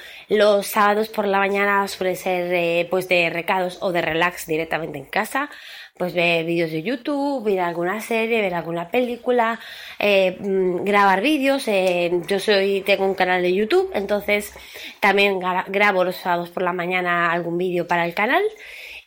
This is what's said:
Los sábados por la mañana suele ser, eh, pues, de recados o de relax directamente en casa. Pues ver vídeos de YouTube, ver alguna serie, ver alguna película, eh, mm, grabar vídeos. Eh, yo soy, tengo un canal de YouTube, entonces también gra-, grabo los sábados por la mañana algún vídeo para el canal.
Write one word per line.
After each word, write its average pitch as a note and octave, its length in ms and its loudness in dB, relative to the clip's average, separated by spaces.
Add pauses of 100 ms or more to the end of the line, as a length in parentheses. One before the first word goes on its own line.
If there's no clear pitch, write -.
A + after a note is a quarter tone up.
(300)
Los G#3 360 4
sábados G#3 440 2
por G#3 180 -2
la G3 100 2
mañana G3 500 2
suele F#3 280 -4
ser, F3+ 360 -2
eh, E3+ 380 0
pues, F#3 180 -2
de F3 220 2
recados F3+ 520 -2
o F#3+ 100 0
de E3+ 100 0
relax E3 460 0
directamente D#3+ 500 -4
en C#3 80 -12
casa. C4+ 460 -4 (440)
Pues F3 200 -4
ver E3+ 280 2
vídeos E3+ 280 0
de D#3+ 100 -4
YouTube, C#4 600 -4
ver G3+ 160 0
alguna F3 420 -2
serie, A3+ 400 0
ver F3+ 140 -2
alguna E3+ 340 -4
película, A#3+ 720 0 (400)
eh, F#3+ 400 2
mm, F#3+ 440 0
grabar G3 380 4
vídeos. C4+ 460 0
Eh, F#3 440 2 (160)
yo G3 120 0
soy, G3 420 2
tengo G3 240 2
un G3 80 2
canal F3+ 300 2
de F3+ 100 2
YouTube, E4 400 2
entonces G#3 600 -2 (460)
también G3+ 400 4
gra-, F3+ 280 -2
grabo G3 360 2
los F3+ 120 0
sábados F3 340 -2
por F#3 140 -4
la F3 100 0
mañana F3 580 0
algún E3+ 280 -2
vídeo F3 280 -2
para E3+ 180 2
el E3+ 100 -4
canal. C#4 280 2 (640)